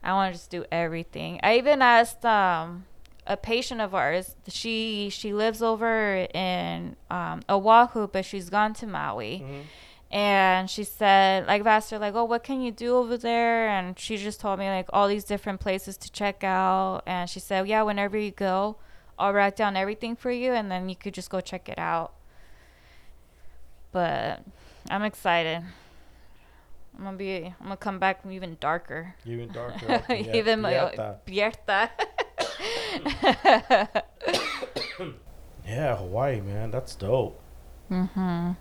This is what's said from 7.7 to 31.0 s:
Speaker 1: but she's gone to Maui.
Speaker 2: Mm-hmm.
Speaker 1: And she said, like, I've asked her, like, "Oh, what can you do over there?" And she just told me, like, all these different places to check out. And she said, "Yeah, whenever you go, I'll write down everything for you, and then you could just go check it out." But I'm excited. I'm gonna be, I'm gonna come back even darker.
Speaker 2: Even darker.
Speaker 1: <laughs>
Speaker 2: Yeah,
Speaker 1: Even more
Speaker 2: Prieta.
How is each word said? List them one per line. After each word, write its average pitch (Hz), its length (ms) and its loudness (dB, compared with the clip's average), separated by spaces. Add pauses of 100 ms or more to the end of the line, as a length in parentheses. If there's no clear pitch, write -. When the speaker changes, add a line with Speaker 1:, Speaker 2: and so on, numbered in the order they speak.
Speaker 1:
but 190 180 -2
she's 185 240 -10
gone 214 240 2
to 220 140 -10
Maui. 143 580 -6
Speaker 2:
Mm-hmm. 139 160 -12 (520)
Speaker 1:
And 190 560 4
she - 140 -6
said, 196 640 6
like, 202 160 2
I've 208 60 2
asked 214 240 4
her, 220 80 -6
like, 208 160 -2
"Oh, 233 100 2
what 233 180 0
can 262 180 -4
you 240 100 -4
do 240 260 0
over 247 180 2
there?" 233 540 2
And 185 280 -2
she - 200 -6
just 208 240 -6
told 196 180 -2
me, 196 80 -2
like, 185 240 -2
all 202 160 4
these 202 160 0
different 196 380 -4
places 190 360 -4
to - 140 -14
check 202 320 -4
out. 190 600 2
And 180 240 -4
she - 100 -10
said, 190 280 -2
"Yeah, 214 160 4
whenever 202 340 0
you 208 140 -2
go, 196 440 0 (440)
I'll 196 140 2
write 202 220 4
down 202 220 0
everything 214 400 -4
for - 140 -6
you, 247 200 0
and 214 180 0
then 185 200 -4
you 185 80 -6
could 202 160 -10
just - 160 -12
go 190 100 -2
check 180 300 -10
it - 100 -10
out." 165 320 -2 (1800)
But 160 480 -2 (480)
I'm 196 140 -2
excited. 170 600 0 (1300)
I'm - 80 -14
gonna 196 120 -10
be, 190 280 -6
I'm 180 220 -16
gonna 196 100 -8
come 196 220 -6
back 190 200 0 (100)
even 185 300 -10
darker. 165 560 -4 (100)
Speaker 2:
Even 117 280 -10
darker. 196 520 -4
Speaker 1:
<laughs> - 40 -18
Speaker 2:
Yeah, 214 260 -2
Speaker 1:
Even 220 260 2
more 202 100 0
Speaker 2:
Prieta. 113 440 0 (100)